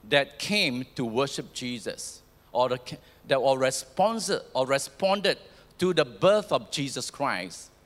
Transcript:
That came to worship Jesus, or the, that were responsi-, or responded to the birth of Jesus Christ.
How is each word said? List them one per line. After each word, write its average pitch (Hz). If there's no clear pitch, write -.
That 139
came 147
to 127
worship 127
Jesus, -
or 123
the, 131
that 139
were 135
responsi-, 180
or 131
responded 190
to 180
the 151
birth 180
of 127
Jesus 131
Christ. 113